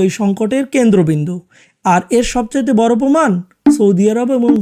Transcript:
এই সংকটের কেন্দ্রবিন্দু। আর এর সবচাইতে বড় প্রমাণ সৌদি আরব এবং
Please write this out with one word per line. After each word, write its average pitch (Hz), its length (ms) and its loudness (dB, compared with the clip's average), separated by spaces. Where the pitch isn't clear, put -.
এই 190 80 0
সংকটের 214 560 -2
কেন্দ্রবিন্দু। 180 680 0
আর 180 160 2
এর 240 140 0
সবচাইতে 247 480 -4
বড় 226 240 2
প্রমাণ 277 340 0
সৌদি 202 380 2
আরব 240 220 -2
এবং 240 300 2